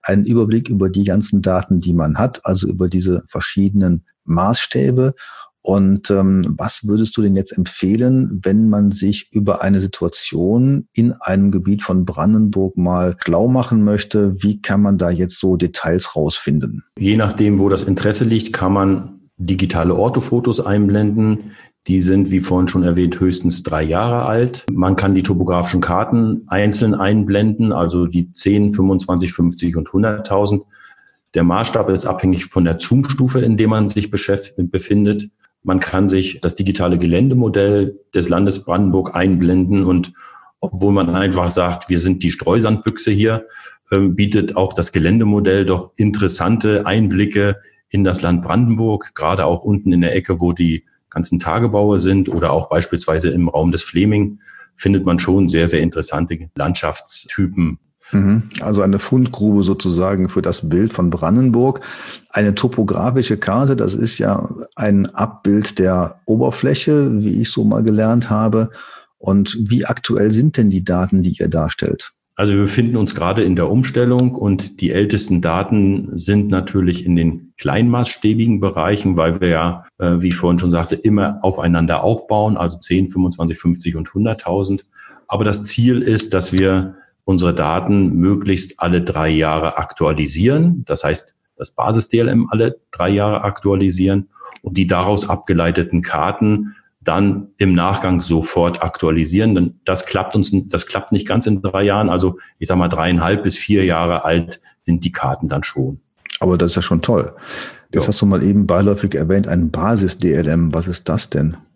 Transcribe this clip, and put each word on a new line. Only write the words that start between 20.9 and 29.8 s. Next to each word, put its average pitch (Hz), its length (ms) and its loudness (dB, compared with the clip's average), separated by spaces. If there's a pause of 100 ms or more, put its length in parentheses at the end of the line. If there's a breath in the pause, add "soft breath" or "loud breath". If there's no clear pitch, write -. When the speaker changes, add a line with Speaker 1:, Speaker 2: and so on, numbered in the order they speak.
Speaker 2:
Die 92 140 2
sind, 92 300 2
wie 95 100 2
vorhin 90 280 0
schon 90 160 0
erwähnt, 87 360 0
höchstens 90 420 0
drei 78 200 -4
Jahre 110 420 -2
alt. 120 480 -2
Man 95 240 0
kann 98 180 2
die 92 100 2
topografischen 90 560 0
Karten 110 680 0
einzeln 104 480 0
einblenden, 104 760 2
also 85 340 0
die 87 260 -2
zehn, 104 400 2
fünfundzwanzig, 92 600 0
fünfzig 85 440 -2
und 78 160 -6